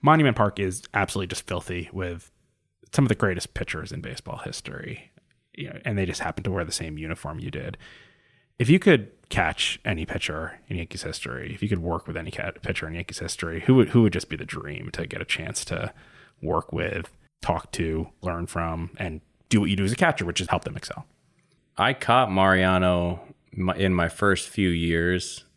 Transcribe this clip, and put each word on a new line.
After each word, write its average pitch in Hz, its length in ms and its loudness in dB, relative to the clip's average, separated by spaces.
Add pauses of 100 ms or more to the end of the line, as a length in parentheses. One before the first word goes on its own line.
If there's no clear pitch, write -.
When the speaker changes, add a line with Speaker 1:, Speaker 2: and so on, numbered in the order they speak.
Speaker 1:
Monument 147 340 6
Park 104 220 2
is 95 240 -4 (100)
absolutely 98 360 0
just - 180 -8
filthy 87 460 -6
with 87 380 -8 (640)
some 139 120 4
of 123 40 2
the - 60 4
greatest 92 400 -2
pitchers - 360 -6
in - 100 -10
baseball - 380 -10
history, - 720 -12 (440)
you - 160 -10
know, 95 140 -14
and 110 120 -2
they 95 80 2
just 82 160 -4
happen 85 240 -6
to 98 60 -2
wear 92 140 -2
the 80 80 -8
same 78 260 -6
uniform 80 420 -8
you - 100 -8
did. - 280 -8 (800)
If 117 100 2
you 175 100 10
could 147 320 6 (200)
catch - 540 0
any 82 220 -2
pitcher - 600 -6
in 92 80 -6
Yankees - 260 -8
history, - 520 -8
if - 80 -6
you 104 60 0
could 95 120 0
work 82 260 -4
with 82 100 -8
any 82 140 -8
cat-, - 320 -8
pitcher - 240 -4
in 80 80 -8
Yankees - 240 -10
history, 85 440 -6
who 127 120 6
would, 123 140 8
who 120 140 6
would 101 100 6
just - 160 -4
be 80 80 -8
the - 80 -8
dream - 480 -10
to - 140 -6
get 87 160 -8
a - 20 -6
chance - 400 -6
to - 280 -6 (480)
work 80 320 -2
with, 85 380 -4 (300)
talk - 320 -4
to, 80 380 -2 (100)
learn 87 260 -4
from, 82 520 -4
and 80 240 -8 (260)
do 113 100 6
what 95 120 4
you 98 60 2
do 98 80 0
as 98 60 2
a 120 60 -2
catcher, 156 280 2
which 85 160 -2
is 87 100 -4
help - 140 0
them - 120 -8
excel? - 300 -12 (680)
Speaker 2:
I 117 180 4
caught 123 360 4
Mariano 92 920 4 (360)
my, 92 180 0
in 95 180 2
my 87 160 2
first 98 400 0
few 98 200 2
years 85 760 0 (120)